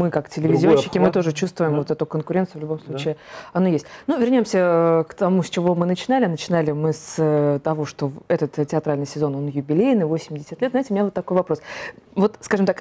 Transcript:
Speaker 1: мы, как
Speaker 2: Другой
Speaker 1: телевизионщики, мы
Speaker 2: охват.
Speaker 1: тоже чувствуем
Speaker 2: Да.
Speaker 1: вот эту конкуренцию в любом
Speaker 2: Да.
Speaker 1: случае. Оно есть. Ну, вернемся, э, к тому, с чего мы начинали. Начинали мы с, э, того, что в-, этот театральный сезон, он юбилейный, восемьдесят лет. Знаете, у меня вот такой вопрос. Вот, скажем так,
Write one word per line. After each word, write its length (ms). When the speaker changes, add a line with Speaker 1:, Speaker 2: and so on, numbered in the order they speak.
Speaker 1:
мы, 60
как 200
Speaker 2:
Другой 200
Speaker 1:
телевизионщики, 480
мы 80
Speaker 2:
охват. 80
Speaker 1:
тоже 180
чувствуем 400
Speaker 2:
Да. 60
Speaker 1:
вот 120
эту 160
конкуренцию 520
в 40
любом 160
Speaker 2:
Да. 60
Speaker 1:
случае. 320
Оно 140
есть. 200
Ну, 140
вернемся, 380
э, 80
к 60
тому, 280
с 80
чего 240
мы 120
начинали. 400
Начинали 440
мы 220
с, 260
э, 460
того, 220
что 240
в-, 180
этот 240
театральный 380
сезон, 280
он 140
юбилейный, 560
восемьдесят 580
лет. 80
Знаете, 220
у 20
меня 120
вот 80
такой 220
вопрос. 240
Вот, 260
скажем 260
так, 140